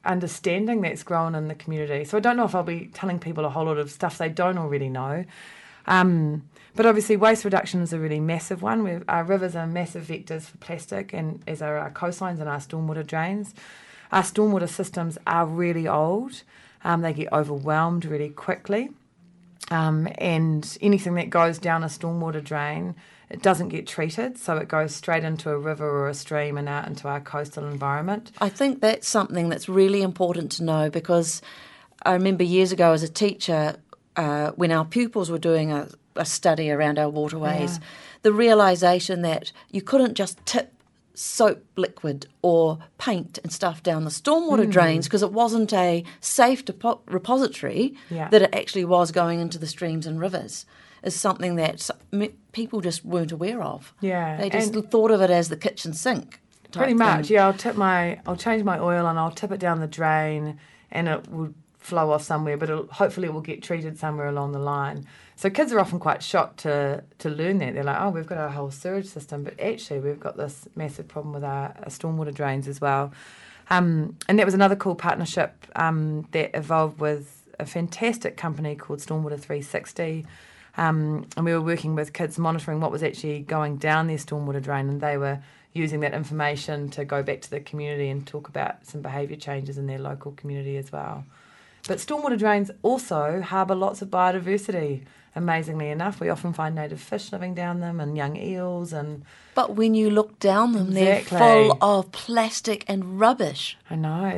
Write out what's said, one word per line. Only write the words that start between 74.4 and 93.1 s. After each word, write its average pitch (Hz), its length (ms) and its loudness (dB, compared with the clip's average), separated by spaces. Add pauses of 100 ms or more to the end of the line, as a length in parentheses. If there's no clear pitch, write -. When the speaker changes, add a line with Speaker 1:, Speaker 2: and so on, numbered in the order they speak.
Speaker 1:
was 190 80 2
another 196 240 6
cool 190 180 -2
partnership, 170 720 -2 (100)
um, 156 560 0
that 160 220 -2
evolved 156 480 0
with 147 420 -4 (160)
a 151 60 -6
fantastic 175 720 -4
company 151 380 -6
called - 240 -10
Stormwater 151 400 -4
three 147 220 -6
sixty. 160 640 -6 (520)
Um, 156 580 0
and 165 100 -2
we 170 60 2
were 165 100 2
working 165 320 -2
with 151 200 -4
kids 165 260 -6
monitoring 160 400 -2
what 160 120 -2
was 156 120 -4
actually 147 380 -4
going 147 360 -4
down 156 300 2
their 156 100 -2
stormwater 143 440 -6
drain, 139 280 -4
and 143 120 -4
they 147 160 -2
were 139 220 -4 (340)
using 156 260 -4
that 147 140 -2
information 147 800 -4
to 143 120 -8
go 143 200 -4
back - 180 -6
to - 80 -20
the - 100 -8
community 147 500 -6
and 139 160 -6
talk 147 220 -12
about - 380 -8
some 151 160 -14
behaviour 143 340 -8
changes 139 420 -10
in 139 100 -6
their 135 120 -8
local 143 320 -10
community 139 460 -8
as 139 140 -10
well. - 340 -10 (600)
But 190 100 -4
stormwater 294 400 -4
drains 202 340 2 (100)
also 185 600 -2